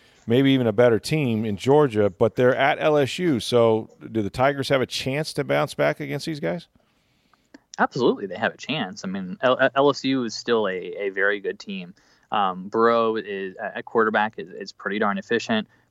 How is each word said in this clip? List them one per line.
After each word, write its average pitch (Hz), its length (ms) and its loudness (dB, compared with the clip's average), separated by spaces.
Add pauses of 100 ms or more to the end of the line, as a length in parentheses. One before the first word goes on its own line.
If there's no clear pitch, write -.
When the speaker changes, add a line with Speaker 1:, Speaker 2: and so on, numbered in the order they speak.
(280)
Speaker 1:
maybe 135 240 4
even 127 160 4
a 107 60 2
better 117 260 6
team 120 460 0
in 101 100 -2
Georgia, 117 540 4
but 107 260 0
they're 127 200 4
at 139 260 2
L 151 160 4
S 135 200 0
U. 160 220 0
So 113 500 2 (220)
do 110 100 -2
the 98 80 -2
Tigers 139 380 0
have 135 140 2
a 113 60 -2
chance 139 460 -6
to 147 120 -4
bounce 143 280 -2
back 147 280 -2
against 143 240 -8
these 156 160 -8
guys? 170 260 -6 (1120)
Speaker 2:
Absolutely, 196 480 0
they 90 100 -10
have 107 160 -2
a - 40 -20
chance. 98 460 -8
I 98 40 -8
mean, 95 340 -8
L-, 131 340 2
L 143 140 4
S - 140 -2
U 135 220 0
is 107 100 -8
still 113 320 0
a, 92 80 -4
a 90 340 -6
very 98 300 0
good 95 180 -6
team. 95 380 -12 (360)
Um, 95 360 -2
Burrow 113 480 2
is, 98 440 -8
at 107 260 -8
quarterback 110 520 0
is, 90 120 -12
is 98 220 -14
pretty 101 280 -6
darn 101 180 0
efficient. 110 500 -2 (240)